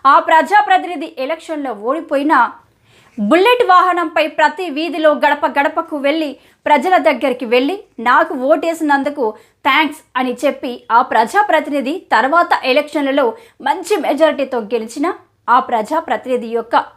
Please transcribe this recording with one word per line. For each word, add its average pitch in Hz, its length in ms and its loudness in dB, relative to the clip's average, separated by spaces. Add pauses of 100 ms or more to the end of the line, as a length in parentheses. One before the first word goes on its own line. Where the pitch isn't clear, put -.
ఆ 285 120 6
ప్రజాప్రతినిధి 339 920 2 (100)
ఎలక్షన్లో 294 540 -6
ఓడిపోయినా 277 800 0 (640)
బుల్లెట్ 370 520 4
వాహనంపై 349 560 2
ప్రతి 311 440 -2
వీధిలో 311 440 0
గడప 285 320 0
గడపకు 302 500 -2
వెళ్ళి 285 400 -2 (300)
ప్రజల 294 300 2
దగ్గరికి 269 480 0
వెళ్ళి 269 400 0 (160)
"నాకు 302 340 2
ఓటేసినందుకు 285 1000 0 (300)
థ్యాంక్స్" 294 360 0 (160)
అని 254 160 -2 (120)
చెప్పి 254 460 -4
ఆ 233 120 4
ప్రజాప్రతినిధి 285 1000 0 (100)
తర్వాత 294 360 2 (160)
ఎలక్షన్లలో 277 680 0 (280)
మంచి 320 340 -2
మెజారిటీతో 277 640 0
గెలిచిన 233 540 -6 (340)
ఆ 240 120 4
ప్రజాప్రతినిధి 247 840 -4
యొక్క 226 380 -2 (120)